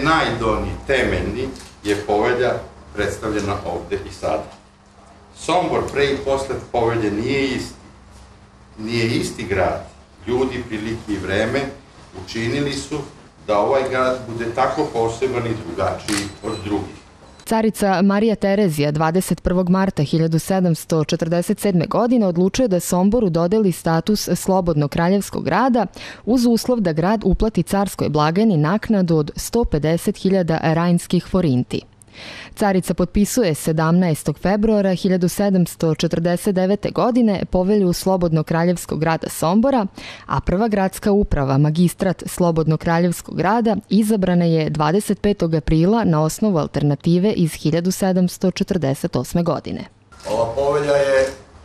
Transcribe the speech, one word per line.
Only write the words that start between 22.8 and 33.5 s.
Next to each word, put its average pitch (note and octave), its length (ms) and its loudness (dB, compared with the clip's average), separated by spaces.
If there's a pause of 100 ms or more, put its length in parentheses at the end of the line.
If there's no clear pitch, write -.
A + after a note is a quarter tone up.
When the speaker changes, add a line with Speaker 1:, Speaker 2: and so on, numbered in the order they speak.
Speaker 2:
dodeli F3 420 2
status E3 640 0
slobodnog E3+ 560 0
kraljevskog F3+ 520 0
grada A3+ 420 2 (400)
uz A#3+ 200 2
uslov A#3+ 340 2
da F3 140 0
grad F#3 320 0
uplati F#3+ 380 2
carskoj G3 460 -2
blagajni E3 480 2
naknadu F3 600 2
od D3+ 180 -2
sto - 300 -2
pedeset D#3+ 520 0
hiljada F3+ 440 0
rajnskih E3+ 640 0
forinti. C#3+ 560 0 (760)
Carica F#3+ 380 0
potpisuje F#3+ 600 2